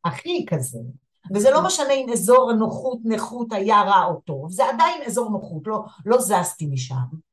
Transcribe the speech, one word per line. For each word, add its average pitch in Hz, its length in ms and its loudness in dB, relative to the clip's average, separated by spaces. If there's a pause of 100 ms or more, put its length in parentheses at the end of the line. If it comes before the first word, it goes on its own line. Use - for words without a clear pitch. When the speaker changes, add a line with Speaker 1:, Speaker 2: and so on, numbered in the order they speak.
Speaker 1:
הכי 330 440 -4
כזה. 127 300 -4 (540)
וזה 214 180 6
לא 311 80 4
Speaker 2:
Mm. 330 80 2
Speaker 1:
משנה 277 260 0
אם 262 200 -2
אזור 233 380 4
הנוחות, 226 520 -2
נכות, 226 500 -4
היה 208 280 4
רע 185 240 4
או 165 160 -4
טוב, 151 300 -10
זה 269 180 0
עדיין 330 320 2
אזור 226 280 -2
נוחות, 175 380 -6
לא, 214 160 -4 (220)
לא 233 160 4
זזתי 180 440 0
משם. 127 300 -6 (380)